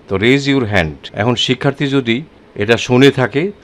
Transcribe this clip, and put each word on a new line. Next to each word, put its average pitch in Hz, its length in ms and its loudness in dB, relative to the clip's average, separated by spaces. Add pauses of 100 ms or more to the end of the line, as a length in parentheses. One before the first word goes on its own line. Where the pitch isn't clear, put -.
তো 101 40 -4 (120)
raise 139 280 2
your 131 200 0
hand, 78 240 -2 (240)
এখন 120 140 0 (100)
শিক্ষার্থী 139 400 -2 (100)
যদি 120 220 0 (440)
এটা 110 140 2 (120)
শুনে 127 220 6 (100)
থাকে 127 220 0 (220)